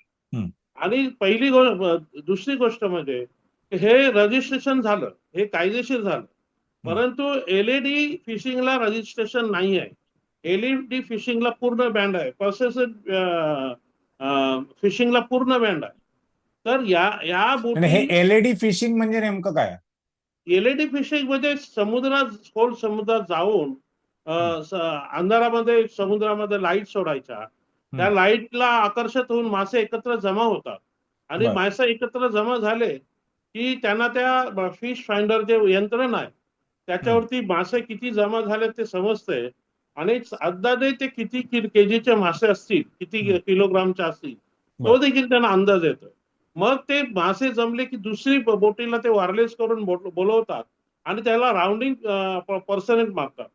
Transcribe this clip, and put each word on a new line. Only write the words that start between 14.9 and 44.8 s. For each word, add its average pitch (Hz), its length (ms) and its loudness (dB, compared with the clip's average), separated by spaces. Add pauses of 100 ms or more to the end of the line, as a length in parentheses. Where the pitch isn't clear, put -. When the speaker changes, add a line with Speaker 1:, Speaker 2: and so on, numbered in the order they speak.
Speaker 2:
पूर्ण 247 380 0
बॅन 190 260 0
आहे. - 140 -16 (680)
तर 247 100 2 (120)
या, 185 220 4 (160)
या 180 120 -2
Speaker 1:
आणि 233 480 0
हे 165 160 4
Speaker 2:
बोटी - 120 0
Speaker 1:
एलईडी 208 400 4
फिशिंग 226 420 0
म्हणजे 226 240 0
नेमकं 196 340 -4
काय? 101 220 -2 (680)
Speaker 2:
एलईडी 240 400 2
फिशिंग 285 420 -4
म्हणजे 277 280 0
समुद्रात, 254 680 -2 (300)
खोल 226 200 2
समुद्रात 220 460 -2
जाऊन, 170 540 0 (520)
अ, 160 60 -6
Speaker 1:
हम्म. 165 280 -2
Speaker 2:
स-, 160 560 -6
अंधारामध्ये 226 680 2 (100)
समुद्रामध्ये 208 680 -2
लाईट 185 240 0
सोडायच्या, 135 600 -6 (500)
त्या 180 100 2
Speaker 1:
हम्म. 202 120 4
Speaker 2:
लाईटला 233 480 2
आकर्षित 233 640 0
होऊन 233 140 0
मासे 202 340 0
एकत्र 226 360 -2
जमा 202 260 0
होतात 147 340 -2 (520)
आणि 170 180 0
Speaker 1:
बरं. 214 80 0
Speaker 2:
मासे 196 360 0
एकत्र 240 380 -2
जमा 214 280 0
झाले 214 420 -2 (560)
की 247 200 -2
त्यांना 233 340 0
त्या 254 400 0
ब-, 185 320 -4
फिश 247 280 -8
फाइंडर 214 340 2
जे 214 300 4
यंत्रणा 220 460 0
आहे 127 80 -4 (600)
त्याच्यावरती 226 520 0
Speaker 1:
हम्म. 196 140 -2
Speaker 2:
मासे 180 280 0
किती 233 300 -8
जमा 214 300 0
झाले 214 280 -2
ते 226 160 -6
समजते 185 640 -4 (480)
आणि 208 240 0 (200)
अंदाजे 240 500 0
ते 269 160 -6
किती 247 340 -8
कि-, 240 260 -4
केजीचे 226 480 4
मासे 180 320 2
असतील, 196 360 0 (180)
किती 202 180 -8
Speaker 1:
हम्म. 196 180 0
Speaker 2:
किलोग्रामचे 185 640 2
असतील, 156 320 -6
तो - 500 -16